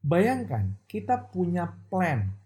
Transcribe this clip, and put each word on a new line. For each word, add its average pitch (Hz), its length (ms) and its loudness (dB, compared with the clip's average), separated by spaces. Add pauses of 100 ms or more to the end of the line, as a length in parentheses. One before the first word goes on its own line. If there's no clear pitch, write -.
Bayangkan, 147 880 2
kita - 400 -2
punya 175 400 -2 (240)
plan 160 320 2 (220)